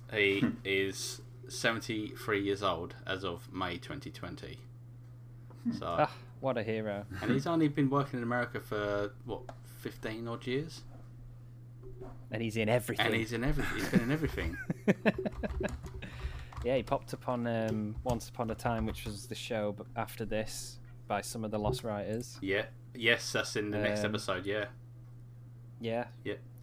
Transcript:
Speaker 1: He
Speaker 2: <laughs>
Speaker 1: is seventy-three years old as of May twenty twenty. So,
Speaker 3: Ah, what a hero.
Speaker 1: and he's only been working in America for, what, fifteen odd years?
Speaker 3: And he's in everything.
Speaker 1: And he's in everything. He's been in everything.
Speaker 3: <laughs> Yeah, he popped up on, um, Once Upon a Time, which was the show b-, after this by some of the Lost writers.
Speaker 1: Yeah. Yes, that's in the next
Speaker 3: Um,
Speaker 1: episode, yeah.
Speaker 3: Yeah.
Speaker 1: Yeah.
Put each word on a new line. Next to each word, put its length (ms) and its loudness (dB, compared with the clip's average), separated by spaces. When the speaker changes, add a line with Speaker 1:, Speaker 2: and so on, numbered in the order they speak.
Speaker 1:
He 300 8
Speaker 2:
<laughs> 80 -12
Speaker 1:
is 580 2
seventy-three 920 0
years 220 2
old 320 2
as 200 -2
of 260 -4
May 260 -2
twenty 340 -8
twenty. 480 -10
So, 80 -4
Speaker 3:
Ah, 120 6
what 180 2
a 60 0
hero. 420 0
Speaker 1:
and 100 2
he's 160 2
only 200 6
been 220 4
working 300 2
in 40 -2
America 360 0
for, 540 0
what, 160 -4
fifteen 480 -6
odd 180 -4
years? 360 0
Speaker 3:
And 120 0
he's 140 0
in 120 6
everything. 380 6
Speaker 1:
And 80 4
he's 180 2
in 100 2
everything. 360 4
He's 100 2
been 120 8
in 100 2
everything. 460 0
Speaker 3:
<laughs> 120 6
Yeah, 140 6
he 60 4
popped 300 0
up 140 -6
on, 180 2
um, 500 2
Once 240 2
Upon 200 0
a 60 2
Time, 300 2
which 180 -2
was 240 -6
the 80 -4
show 380 0
b-, 100 -8
after 260 -2
this 560 -2
by 100 4
some 240 -4
of 80 0
the 80 2
Lost 240 2
writers. 580 -2
Speaker 1:
Yeah. 240 2
Yes, 380 4
that's 240 2
in 140 2
the 80 0
next 200 4
Speaker 3:
Um, 120 2
Speaker 1:
episode, 340 0
yeah. 200 0
Speaker 3:
Yeah. 240 0
Speaker 1:
Yeah. 120 -2